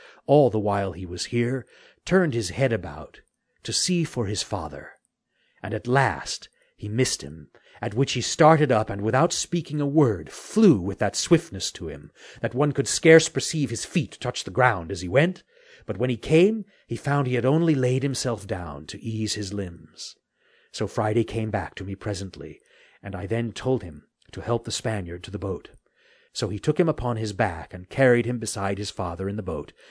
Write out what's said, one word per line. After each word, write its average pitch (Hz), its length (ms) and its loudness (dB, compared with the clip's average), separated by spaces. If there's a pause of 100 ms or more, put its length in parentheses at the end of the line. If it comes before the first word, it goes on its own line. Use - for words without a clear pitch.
(260)
all 139 240 6
the 107 100 0
while 101 340 -2
he 90 120 -10
was 87 200 -8
here, 120 400 -2 (400)
turned 175 280 2
his 107 180 -4
head 127 200 0
about 80 500 -6 (420)
to - 100 -6
see 175 300 2
for 123 240 -2
his 101 160 -4
father, 80 480 -8 (680)
and 98 120 -6
at 107 140 -6
last 120 640 -2 (280)
he 104 100 -10
missed 117 360 0
him, 78 260 -14 (340)
at 101 120 -6
which 131 160 2
he 123 100 -2
started 151 500 6
up, 107 200 2
and 98 100 -6
without 127 320 2
speaking 156 480 -4
a 143 60 0
word, 131 440 2
flew 185 480 6
with 92 200 -4
that 104 160 0
swiftness - 560 0
to 85 160 -12
him, 73 240 -12 (280)
that 113 140 -4
one 147 180 2
could 131 160 -2
scarce 160 400 8
perceive 139 440 -2
his 113 140 -6
feet - 340 -2
touch - 240 -6
the 98 80 -10
ground 95 400 4
as 87 100 -6
he 92 60 -6
went. 147 340 2 (460)
But 101 100 -6
when 127 140 0
he 117 60 -2
came, 196 480 4 (200)
he 117 100 -8
found 143 300 -2
he 127 80 -2
had 120 120 0
only 160 280 4
laid 127 300 2
himself 120 420 -4
down 87 420 -8
to - 140 -14
ease 110 320 -4
his 101 180 -6
limbs. 87 640 -10 (560)
So - 140 -4
Friday 107 380 0
came 110 260 -6
back 101 260 -4
to - 80 -12
me 95 120 -8
presently, 92 640 -10 (420)
and 98 140 -10
I 92 100 -8
then 113 260 -2
told 127 300 -2
him 80 220 -14 (280)
to 98 100 -12
help 117 240 -2
the 113 60 -6
Spaniard 90 520 -6
to - 80 -14
the 98 80 -6
boat. 92 320 -6 (640)
So 104 160 -4
he 101 100 -4
took 151 200 2
him 170 100 4
upon 123 280 -2
his 110 160 -4
back, 90 400 -2
and 90 160 -14
carried 120 380 4
him 123 100 -2
beside 101 400 -4
his 101 140 -8
father 90 360 -6
in 101 100 -4
the 110 60 -6
boat, 78 300 -8 (180)